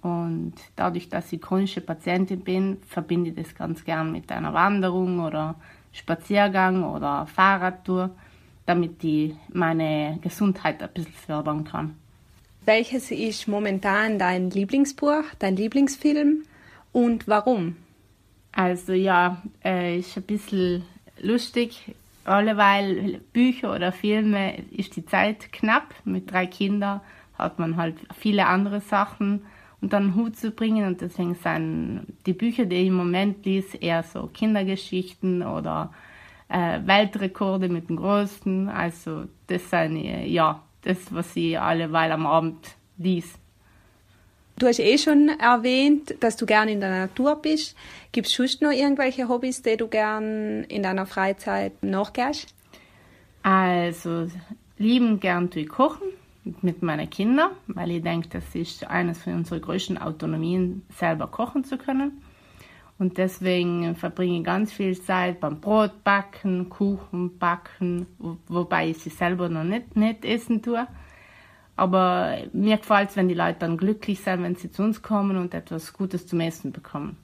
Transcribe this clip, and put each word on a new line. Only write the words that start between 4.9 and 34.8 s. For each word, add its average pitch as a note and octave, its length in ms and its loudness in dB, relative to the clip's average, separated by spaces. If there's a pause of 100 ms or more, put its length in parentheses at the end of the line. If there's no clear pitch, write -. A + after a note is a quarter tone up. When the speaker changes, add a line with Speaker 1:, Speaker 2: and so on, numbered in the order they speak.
Speaker 1:
oder D#3 380 -4 (340)
Spaziergang F#3 960 2
oder C#3+ 420 -4
Fahrradtour, F#3 840 2 (560)
damit F3 360 0
ich D#3 320 0 (180)
meine D#3 720 0
Gesundheit F#3 580 0
ein - 140 -10
bisschen E3 180 -8
fördern D3+ 520 -4
kann. D#3 320 -8 (680)
Speaker 2:
Welches A#3 460 2
ist - 380 -4
momentan G#3 720 0
dein F#3 300 0
Lieblingsbuch, C#4 760 0 (160)
dein F#3+ 160 0
Lieblingsfilm D4 880 2 (480)
und A#3+ 340 2
warum? G#3 500 2 (760)
Speaker 1:
Also F3+ 400 0
ja, F3+ 500 2 (220)
äh, F3+ 340 0
ist - 180 -8
ein F#3+ 60 -8
bisschen F#3 640 -2 (360)
lustig. A#3 760 -2 (280)
Alleweil G3+ 960 2 (120)
Bücher B3 420 2
oder F3 160 0
Filme G#3 800 0
ist - 240 -6
die E3+ 120 -8
Zeit G3+ 460 0
knapp. A3+ 420 2 (100)
Mit F#3 260 -4
drei F#3 160 0
Kindern G3+ 540 -2 (360)
hat - 220 -4
man E3 180 -2
halt E3 200 -2 (200)
viele G3+ 300 2
andere G3 340 2
Sachen G3+ 640 -2 (380)
unter G3 200 0
den G3 140 2
Hut A3+ 220 0
zu A3 140 -4
bringen. A3 360 0
Und F3+ 160 -4
deswegen F3 340 -4
sind D#3+ 680 -4 (180)
die F#3 80 0
Bücher, A#3 320 0
die F3+ 120 0
ich F#3 120 4
im F#3 60 4
Moment F#3 500 0
lese, F#3+ 320 0
eher E3 260 0
so - 240 -8
Kindergeschichten F#3+ 1160 -2